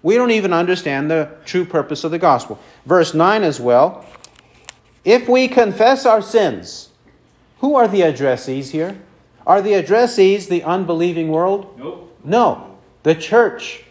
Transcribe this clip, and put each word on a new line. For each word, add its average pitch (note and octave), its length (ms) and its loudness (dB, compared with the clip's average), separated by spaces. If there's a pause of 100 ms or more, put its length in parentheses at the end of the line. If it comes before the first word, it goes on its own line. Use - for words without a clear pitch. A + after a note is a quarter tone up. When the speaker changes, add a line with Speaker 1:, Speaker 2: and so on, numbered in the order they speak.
Speaker 1:
We F#3+ 120 2
don't B3 160 2
even G3 220 0
understand E3 580 -2
the D#3 180 -2 (160)
true F#3 200 -4
purpose D#3 400 -6
of D#3+ 60 -4
the E3 80 -6
gospel. B2 400 0 (280)
Verse E3 260 2
nine F#3+ 300 2
as D3 180 -2
well, B2 440 2 (1000)
"If A#3+ 240 2
we B3+ 200 2
confess B3 580 2
our A3 160 4
sins," D#3+ 680 -4 (720)
who D4 140 0
are A#3+ 140 4
the G3 120 0
addressees C3+ 680 -2
here? E3+ 260 -6 (500)
Are G3 140 4
the G3+ 120 0
addressees G3+ 760 2
the F3 140 -2
unbelieving E3+ 680 -2
world? F#3 380 -2 (100)
Speaker 2:
Nope. - 480 -18
Speaker 1:
No. F#3 380 0 (400)
The D#3+ 120 2
church. - 760 -2